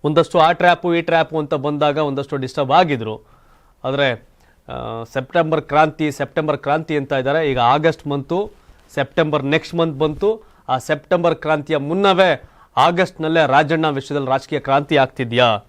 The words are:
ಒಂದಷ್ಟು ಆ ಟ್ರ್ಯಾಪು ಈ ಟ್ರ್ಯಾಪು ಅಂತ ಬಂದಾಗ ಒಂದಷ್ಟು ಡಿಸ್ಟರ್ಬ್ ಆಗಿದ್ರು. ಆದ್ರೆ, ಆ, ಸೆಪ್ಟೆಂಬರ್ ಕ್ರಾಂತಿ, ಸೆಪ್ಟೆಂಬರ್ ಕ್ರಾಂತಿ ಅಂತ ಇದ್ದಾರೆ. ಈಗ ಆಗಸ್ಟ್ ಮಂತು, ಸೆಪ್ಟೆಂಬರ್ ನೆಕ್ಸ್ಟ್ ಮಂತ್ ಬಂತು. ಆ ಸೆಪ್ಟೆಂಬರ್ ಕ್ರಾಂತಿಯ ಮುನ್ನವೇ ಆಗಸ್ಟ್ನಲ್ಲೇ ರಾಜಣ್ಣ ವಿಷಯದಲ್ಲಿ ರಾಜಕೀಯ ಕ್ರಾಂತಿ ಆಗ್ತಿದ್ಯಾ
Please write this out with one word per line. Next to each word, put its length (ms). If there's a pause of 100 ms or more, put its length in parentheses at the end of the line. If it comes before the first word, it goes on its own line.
ಒಂದಷ್ಟು 360
ಆ 120
ಟ್ರ್ಯಾಪು 440
ಈ 60
ಟ್ರ್ಯಾಪು 380
ಅಂತ 140
ಬಂದಾಗ 440
ಒಂದಷ್ಟು 400
ಡಿಸ್ಟರ್ಬ್ 340
ಆಗಿದ್ರು. 500 (640)
ಆದ್ರೆ, 440 (420)
ಆ, 340 (100)
ಸೆಪ್ಟೆಂಬರ್ 480
ಕ್ರಾಂತಿ, 500
ಸೆಪ್ಟೆಂಬರ್ 460
ಕ್ರಾಂತಿ 400
ಅಂತ 140
ಇದ್ದಾರೆ. 400
ಈಗ 80
ಆಗಸ್ಟ್ 480
ಮಂತು, 440 (440)
ಸೆಪ್ಟೆಂಬರ್ 480
ನೆಕ್ಸ್ಟ್ 320
ಮಂತ್ 240
ಬಂತು. 440 (260)
ಆ 80
ಸೆಪ್ಟೆಂಬರ್ 580
ಕ್ರಾಂತಿಯ 420
ಮುನ್ನವೇ 640 (360)
ಆಗಸ್ಟ್ನಲ್ಲೇ 680
ರಾಜಣ್ಣ 420
ವಿಷಯದಲ್ಲಿ 380
ರಾಜಕೀಯ 320
ಕ್ರಾಂತಿ 380
ಆಗ್ತಿದ್ಯಾ 480 (240)